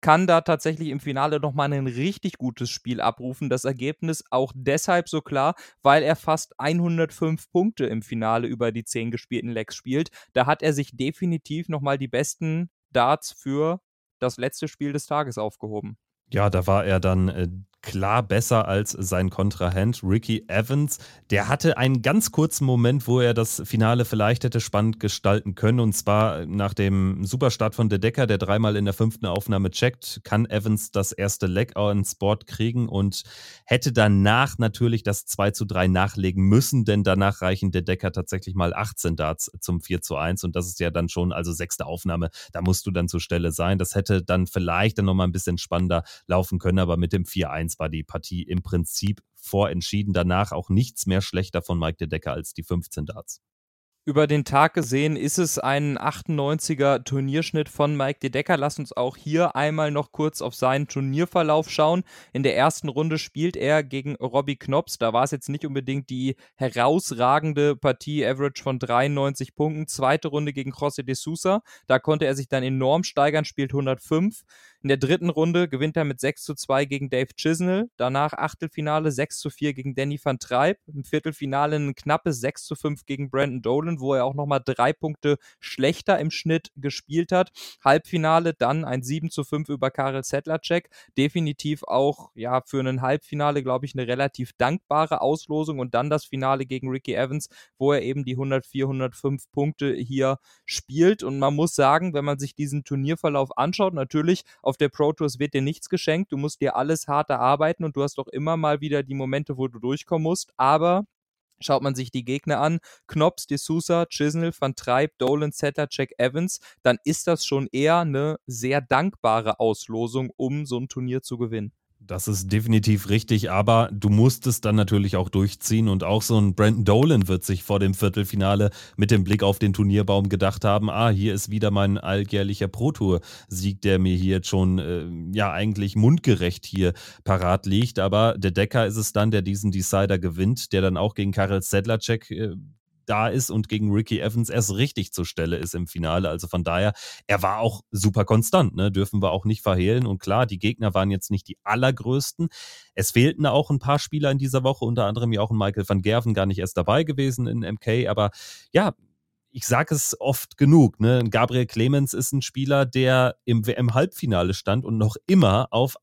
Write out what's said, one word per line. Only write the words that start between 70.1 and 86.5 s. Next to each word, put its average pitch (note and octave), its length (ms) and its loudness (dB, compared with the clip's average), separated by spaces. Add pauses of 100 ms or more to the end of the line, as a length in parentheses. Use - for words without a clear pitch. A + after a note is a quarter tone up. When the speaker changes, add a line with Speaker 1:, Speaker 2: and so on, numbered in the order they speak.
Speaker 1:
Runde D3 240 -4
gegen C3+ 200 -6
José C#3+ 300 -4
de C3 100 -4
Sousa. F#3 480 -2 (240)
Da C3 140 4
konnte D#3 260 0
er C3+ 100 0
sich C3+ 120 -6
dann C3 160 -2
enorm C3 400 2
steigern, D3 420 2
spielt C#3 280 -4
hundertfünf. C#3+ 680 -2 (400)
In C3+ 60 -8
der C#3 100 4
dritten D#3+ 320 0
Runde E3 380 2
gewinnt C#3+ 300 -4
er D#3+ 80 0
mit C#3 160 -6
sechs - 240 -4
zu D3 100 -8
zwei C#3 300 0
gegen C#3 240 -6
Dave C3 260 -2
Chisnell. F3+ 600 0
Danach C3+ 340 0
Achtelfinale D#3 800 -4
sechs C3+ 260 -4
zu - 120 -8
vier D3 240 -4
gegen C3+ 200 -8
Danny C#3+ 300 -4
van C3 160 -2
Trijp. C#3+ 380 0 (100)
Im D3 160 -12
Viertelfinale D3 720 -2
ein C#3+ 200 -2
knappes D3 440 -2
sechs - 240 -4
zu - 120 -10
fünf D3 300 -6
gegen C#3 240 -6
Brandon C3 320 -2
Dolan, D3 380 -2
wo C3 140 -2
er B2+ 100 2
auch C3+ 120 -2
nochmal C#3+ 280 -2
drei C3 300 0
Punkte D3 420 -2 (240)
schlechter E3 600 0
im D3+ 120 -4
Schnitt - 460 -4